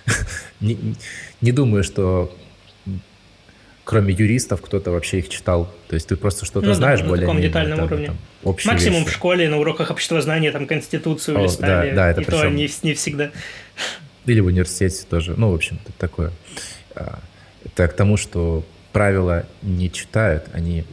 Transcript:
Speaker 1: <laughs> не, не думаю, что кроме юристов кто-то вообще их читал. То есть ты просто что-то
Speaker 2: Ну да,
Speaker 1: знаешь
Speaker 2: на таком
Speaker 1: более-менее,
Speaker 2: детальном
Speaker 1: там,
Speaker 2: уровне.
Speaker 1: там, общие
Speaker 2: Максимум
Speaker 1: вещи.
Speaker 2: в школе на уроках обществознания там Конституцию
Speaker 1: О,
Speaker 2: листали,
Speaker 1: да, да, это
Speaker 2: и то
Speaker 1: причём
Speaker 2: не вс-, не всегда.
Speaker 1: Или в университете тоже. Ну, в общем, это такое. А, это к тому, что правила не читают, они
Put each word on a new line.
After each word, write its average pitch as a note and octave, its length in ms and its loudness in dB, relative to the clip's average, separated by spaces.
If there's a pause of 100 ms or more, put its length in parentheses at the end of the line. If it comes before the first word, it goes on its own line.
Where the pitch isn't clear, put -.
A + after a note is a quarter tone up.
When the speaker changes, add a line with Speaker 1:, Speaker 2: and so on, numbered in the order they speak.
Speaker 1:
<laughs> - 540 -6
не, G#2+ 160 0 (640)
не A#2+ 120 4
думаю, A#2 320 2
что F#2 480 -2 (1500)
кроме G2+ 300 2
юристов G#2+ 480 2
кто-то - 300 -2
вообще F2 260 0
их F2 100 -4
читал. F2 440 0 (160)
То - 60 -4
есть D#2+ 140 -2
ты F#2+ 80 0
просто G2 300 -2
что-то G2+ 200 -2
Speaker 2:
Ну G2+ 60 6
да, G2 40 4
Speaker 1:
знаешь B2+ 240 4
Speaker 2:
на F2 60 -2
таком F2 100 2
Speaker 1:
более-менее, F2 320 2
Speaker 2:
детальном D#2 300 0
Speaker 1:
там, E2 80 0
Speaker 2:
уровне. E2 200 -2
Speaker 1:
там, E2 100 -6 (280)
общие G3 280 0
Speaker 2:
Максимум F3+ 280 4
Speaker 1:
вещи. D#3 100 0
Speaker 2:
в - 40 -4
школе F3+ 340 2
на D3+ 100 2
уроках D#3 320 0
обществознания D#3 600 0
там C#3 140 -4
Конституцию D#3 720 -2
Speaker 1:
О, G#2 40 4
Speaker 2:
листали, F2 480 2
Speaker 1:
да, - 60 0
да, F#2 140 6
это E2+ 100 2
Speaker 2:
и D#2 40 0
то - 60 -4
Speaker 1:
причём D3+ 260 2
Speaker 2:
не D3 100 0
вс-, - 180 -6
не D#3 100 0
всегда. D3 360 -4 (960)
Speaker 1:
Или A#2 140 6
в F#2+ 60 6
университете F2+ 640 0
тоже. E2+ 260 0
Ну, A2 140 4
в F2+ 40 4
общем, D#2+ 300 -4
это - 140 -16
такое. E2+ 320 -4 (640)
А, - 240 -10 (460)
это - 240 0
к - 60 -10
тому, G2+ 220 4
что E2 480 -2 (280)
правила F#2+ 520 2 (160)
не F2+ 300 -2
читают, F#2 600 0
они E2+ 400 -2